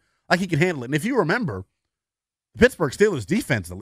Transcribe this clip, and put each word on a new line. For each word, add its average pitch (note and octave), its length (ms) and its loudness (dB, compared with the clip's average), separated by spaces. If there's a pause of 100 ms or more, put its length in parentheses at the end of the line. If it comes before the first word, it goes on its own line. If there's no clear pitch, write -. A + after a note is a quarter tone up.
(300)
like E3+ 100 4
he F#3+ 80 -4
could E3 120 0
handle E3 240 0
it. A#2+ 40 -10
And C#3 80 -2
if D3+ 100 -2
you C4 120 -2
remember, E3 460 0 (920)
the - 60 -4
Pittsburgh F3+ 320 4
Steelers G3 340 0
defense B2 460 -2
a, F#2 100 -12